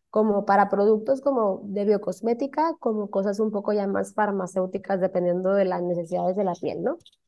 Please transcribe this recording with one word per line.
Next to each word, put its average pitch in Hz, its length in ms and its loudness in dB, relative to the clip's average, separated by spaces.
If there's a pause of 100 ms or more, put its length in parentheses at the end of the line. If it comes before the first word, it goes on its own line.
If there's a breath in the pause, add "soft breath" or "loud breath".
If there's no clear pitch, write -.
(100)
como 214 340 2
para 202 240 4
productos 214 520 2
como 233 440 0
de 202 200 -4
biocosmética, 233 960 0
como 214 320 -4
cosas 196 300 -2
un 214 100 2
poco 208 220 -2
ya 202 160 0
más 196 260 -4
farmacéuticas, 190 840 -2
dependiendo 185 540 0
de 202 100 4
las 180 180 0
necesidades 175 540 -2
de 208 80 0
la 180 100 0
piel, 156 300 -6
¿no? 294 140 -2 (300)